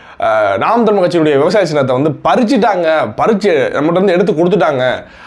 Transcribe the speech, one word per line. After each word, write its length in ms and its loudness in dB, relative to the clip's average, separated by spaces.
அஹ், 400 0
நாம் 260 0
தமிழர் 240 0
கட்சியினுடைய 280 0
விவசாய 300 2
சின்னத்தை 340 -2
வந்து 100 0
பறிச்சுட்டாங்க, 1040 0
பறிச்சு 400 0
நம்மகிட்ட 340 0
இருந்து 220 0
எடுத்து 200 0
கொடுத்துட்டாங்க 720 0